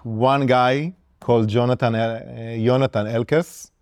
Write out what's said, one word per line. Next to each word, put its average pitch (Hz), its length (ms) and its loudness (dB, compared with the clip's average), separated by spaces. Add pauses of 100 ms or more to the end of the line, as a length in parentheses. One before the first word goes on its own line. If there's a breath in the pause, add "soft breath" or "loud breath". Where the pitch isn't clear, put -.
one 127 440 0
guy 127 480 2 (260)
called 113 280 2
Jonathan 120 460 0
El-, 113 220 -2
uh, 117 420 -12
Jonathan 120 480 2
Elkes. 120 640 -4 (120)